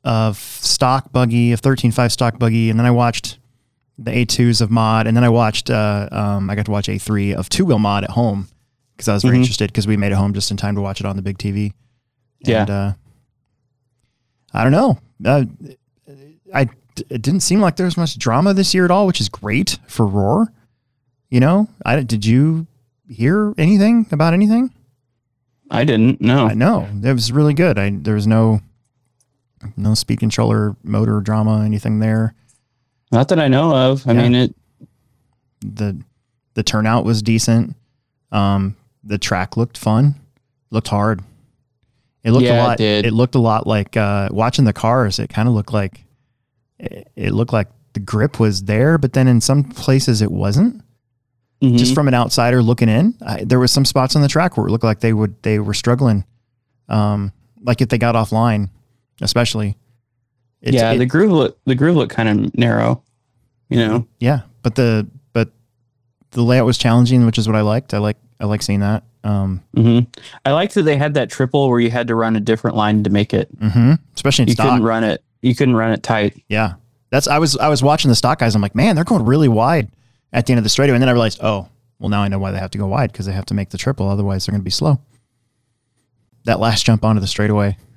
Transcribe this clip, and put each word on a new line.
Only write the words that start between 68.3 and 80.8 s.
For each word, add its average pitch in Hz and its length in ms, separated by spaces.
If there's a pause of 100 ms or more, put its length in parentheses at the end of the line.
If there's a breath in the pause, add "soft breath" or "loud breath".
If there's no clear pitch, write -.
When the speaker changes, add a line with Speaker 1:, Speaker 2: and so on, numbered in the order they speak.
Speaker 1:
I - 60
like 104 160
seeing 101 180
that. 104 240 (180)
Um, 98 400 (140)
Speaker 2:
Mm-hmm. 117 340 (360 loud breath)
I 135 60
liked 175 240
that 190 80
they 151 120
had 147 160
that 139 160
triple 139 400
where 120 120
you 117 100
had 120 180
to 117 60
run 113 220
a 107 40
different 110 340
line 107 300
to 98 60
make 101 240
it. - 260
Speaker 1:
Mm-hmm. 117 320 (240)
Especially 139 280
in 101 40
Speaker 2:
You 120 60
Speaker 1:
stock. 110 140
Speaker 2:
couldn't 123 140
run 113 220
it. 104 180 (200)
You 123 120
couldn't 127 220
run 113 160
it 104 100
tight. 104 460
Speaker 1:
Yeah. 104 280 (340)
That's, 143 180
I 143 100
was, 156 200
I 147 100
was 143 140
watching 143 260
the 123 60
stock 123 240
guys. 117 160
I'm 104 80
like, 98 120
"Man, 185 220
they're 160 80
going 165 220
really 143 220
wide 120 420 (420)
at - 140
the 135 80
end 120 40
of 110 60
the 104 60
straightaway." 139 260